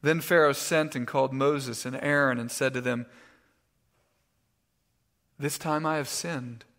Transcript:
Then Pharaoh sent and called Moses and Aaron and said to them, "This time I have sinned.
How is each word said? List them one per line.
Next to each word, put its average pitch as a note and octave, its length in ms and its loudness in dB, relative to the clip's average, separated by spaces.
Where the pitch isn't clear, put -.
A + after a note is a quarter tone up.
Then D#3 180 2
Pharaoh D#3 320 6
sent D#3 420 0
and B2 120 -4
called C3+ 260 0
Moses C3+ 540 0
and C3 100 -8
Aaron C#3+ 420 2
and A#2 120 -6
said C3 240 -2
to B2+ 60 -2
them, A#2+ 260 -2
"This C#3+ 180 -4
time D#3 300 -2
I D#3 100 0
have C#3+ 120 -4
sinned. B2+ 560 -8